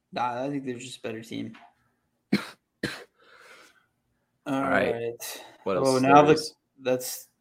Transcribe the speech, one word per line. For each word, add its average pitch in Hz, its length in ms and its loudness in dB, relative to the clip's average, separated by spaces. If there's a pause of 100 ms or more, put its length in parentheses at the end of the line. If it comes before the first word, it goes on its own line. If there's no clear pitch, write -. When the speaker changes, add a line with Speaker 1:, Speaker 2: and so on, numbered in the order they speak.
(120)
Speaker 1:
Nah, 123 320 -6
I 143 60 -6
think 139 160 -8
they're 127 140 -8
just 123 180 -16
a - 40 -20
better 110 200 -10
team. 113 320 -12 (800)
<coughs> - 0 - (2250)
Speaker 2:
All 135 140 -4
right. 104 260 0
Speaker 1:
All 90 60 0
right. 117 500 -8 (200)
Speaker 2:
What 95 140 0
Speaker 1:
Oh, 135 80 2
Speaker 2:
else 131 160 4
Speaker 1:
now 135 220 6
Speaker 2:
there - 20 6
Speaker 1:
the, 151 80 6
Speaker 2:
is? - 220 -2 (260)
Speaker 1:
that's, 127 460 -4 (140)